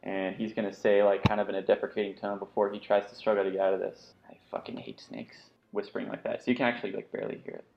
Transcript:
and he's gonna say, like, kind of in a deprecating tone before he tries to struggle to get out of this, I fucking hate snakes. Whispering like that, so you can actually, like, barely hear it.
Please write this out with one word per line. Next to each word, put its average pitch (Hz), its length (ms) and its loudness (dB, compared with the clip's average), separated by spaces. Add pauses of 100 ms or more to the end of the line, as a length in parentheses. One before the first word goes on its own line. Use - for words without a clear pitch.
and 95 320 -4
he's 110 180 -4
gonna 101 200 -4
say, 101 300 6
like, 101 200 4
kind 104 180 4
of 98 80 0
in 98 60 -4
a 95 60 -2
deprecating 101 540 0
tone 101 240 -4
before 101 320 0
he 104 80 -8
tries 101 300 2
to - 60 -18
struggle 104 280 2
to 95 80 2
get 95 80 -2
out 95 140 4
of 95 60 0
this, - 340 -6 (160)
I - 80 -20 (140)
fucking - 260 -8
hate - 240 -12
snakes. - 360 -14 (340)
Whispering 101 380 -6
like 107 140 -10
that, 107 200 -4
so - 60 -6
you 123 80 4
can 131 80 0
actually, 117 280 -2
like, - 180 -8
barely - 340 -6
hear - 80 -12
it. - 120 -14 (120)